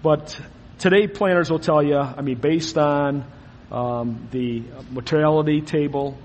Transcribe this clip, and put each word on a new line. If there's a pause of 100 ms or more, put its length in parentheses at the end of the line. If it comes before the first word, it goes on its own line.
But (440)
today
planners
will
tell
you,
I
mean,
based
on, (480)
um,
the (260)
mortality
table